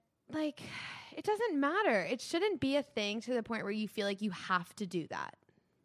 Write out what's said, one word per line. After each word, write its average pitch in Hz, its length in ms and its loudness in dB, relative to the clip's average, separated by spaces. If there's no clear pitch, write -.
like, 302 300 -2
it 311 80 -8
doesn't 392 340 2
matter. 277 440 4
It 180 180 -2
shouldn't 349 400 0
be 269 160 2
a 285 60 4
thing 208 400 -2
to 254 120 -2
the 233 80 2
point 226 220 -4
where 202 80 -2
you 214 160 -2
feel 208 180 -2
like 202 160 0
you 214 80 0
have 180 460 -2
to 208 100 -4
do 175 220 -2
that. - 260 -6